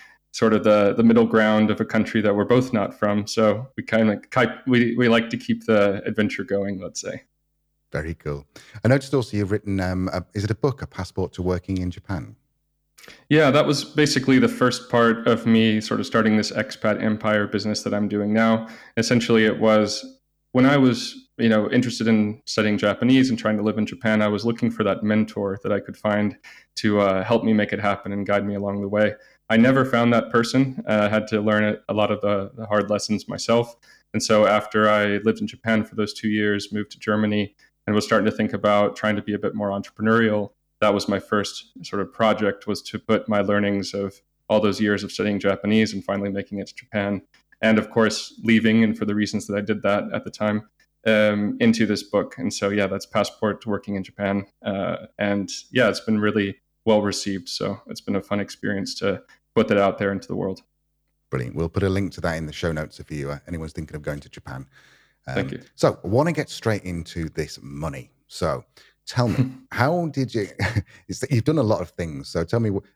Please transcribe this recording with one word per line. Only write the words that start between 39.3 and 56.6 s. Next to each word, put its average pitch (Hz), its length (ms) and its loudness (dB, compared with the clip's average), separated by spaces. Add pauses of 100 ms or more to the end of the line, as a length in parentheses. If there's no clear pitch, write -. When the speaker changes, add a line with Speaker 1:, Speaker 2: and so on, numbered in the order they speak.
Speaker 1:
a 101 60 -4
bit 107 160 -4
more 104 140 -4
entrepreneurial, 104 840 0 (300)
that 104 120 4
was 98 140 -2
my 101 120 0
first - 520 -4 (120)
sort 101 180 -4
of 90 120 -8
project, 104 540 0
was 104 160 -4
to - 160 -10
put - 280 0
my 104 140 2
learnings 101 520 0
of 98 280 -6 (280)
all 107 100 4
those 104 200 0
years 104 240 0
of 95 80 -8
studying 101 280 -2
Japanese 104 540 0
and 98 100 -8
finally 101 260 -4
making 98 300 -8
it - 80 -10
to - 80 -20
Japan. 101 460 -4 (420)
And 110 140 4
of 107 120 -2
course, - 540 -2
leaving, 113 400 4
and 110 140 0
for 107 80 -6
the 104 100 -2
reasons 104 320 -2
that 101 100 -2
I 104 40 -2
did 104 200 -4
that 101 220 2 (100)
at 107 100 -6
the 110 80 -12
time, 107 380 -4 (360)
um, 107 540 2
into 113 260 4
this 101 180 0
book. - 340 -4
And 101 160 -6
so, 101 160 -2
yeah, 101 180 0
that's 98 180 -6
Passport 104 560 -4
to 113 80 -10
Working 101 260 -6
in 95 80 -6
Japan. 101 420 -4 (180)
Uh, 92 440 -6 (100)
and 101 320 -4 (220)
yeah, 120 180 2
it's 92 100 -2
been 110 200 -2
really 104 380 -2 (280)